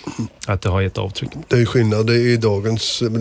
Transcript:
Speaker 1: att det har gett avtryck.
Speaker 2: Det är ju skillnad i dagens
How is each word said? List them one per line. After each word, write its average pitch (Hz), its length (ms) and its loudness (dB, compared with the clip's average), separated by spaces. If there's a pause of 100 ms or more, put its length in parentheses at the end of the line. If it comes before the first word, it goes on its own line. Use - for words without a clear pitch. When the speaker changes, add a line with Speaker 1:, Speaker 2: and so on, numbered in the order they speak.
(480)
Speaker 1:
att 98 140 -2
det 101 80 -2
har 95 120 2
gett 95 160 -2
avtryck. 98 320 -6 (180)
Speaker 2:
Det - 80 2
är 123 40 4
ju 117 60 4
skillnad 110 440 2
i 120 280 4
dagens 110 680 0 (180)